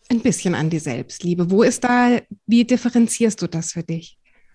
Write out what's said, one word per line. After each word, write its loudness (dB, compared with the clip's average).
ein 0
bisschen 0
an -2
die -2
Selbstliebe. -4
Wo 4
ist 2
da, 2
wie 4
differenzierst 0
du -4
das -6
für -8
dich? -10